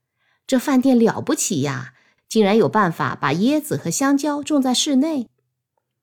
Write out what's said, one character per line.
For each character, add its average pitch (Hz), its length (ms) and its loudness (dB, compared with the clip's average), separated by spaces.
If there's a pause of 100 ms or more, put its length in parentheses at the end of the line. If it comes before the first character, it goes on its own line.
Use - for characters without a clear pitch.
(460)
：“这 262 120 2
饭 254 240 0
店 262 160 4
了 226 200 2
不 254 160 -2
起 170 280 -4
呀， 131 320 -8 (340)
竟 220 160 2
然 202 140 4
有 170 100 4
办 202 240 2
法 147 240 -4
把 143 160 -2
椰 233 260 0
子 - 160 -6
和 - 160 -6
香 277 240 0
蕉 294 280 -2
种 285 180 -2
在 254 140 0
室 285 220 0
内。 277 340 -2 (720)